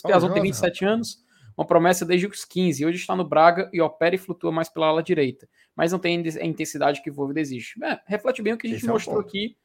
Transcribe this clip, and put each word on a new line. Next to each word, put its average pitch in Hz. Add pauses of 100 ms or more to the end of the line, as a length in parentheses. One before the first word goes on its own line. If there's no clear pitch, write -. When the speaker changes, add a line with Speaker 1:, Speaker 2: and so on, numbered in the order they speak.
Speaker 1:
Ô, -
Speaker 2:
Piazon 180
tem 190
Speaker 1:
Josa, 196
Speaker 2:
vinte 185
e -
sete 175
Speaker 1:
rapaz. 208
Speaker 2:
anos, 233 (340)
uma 156
promessa 175
desde 180
os -
quinze, 160
hoje 170
está 185
no 185
Braga 165
e 170
opera 160
e 185
flutua 170
mais 165
pela 160
ala 156
direita, 151 (300)
mas 170
não 185
tem 170 (180)
a 165
intensidade 147
que 156
o -
Vovô 139
exige." 135
É, -
reflete 226
bem 214
o 233
que 226
a -
gente 226
Speaker 1:
Esse 240
é 233
um 233
Speaker 2:
mostrou -
Speaker 1:
ponto. 208
Speaker 2:
aqui 202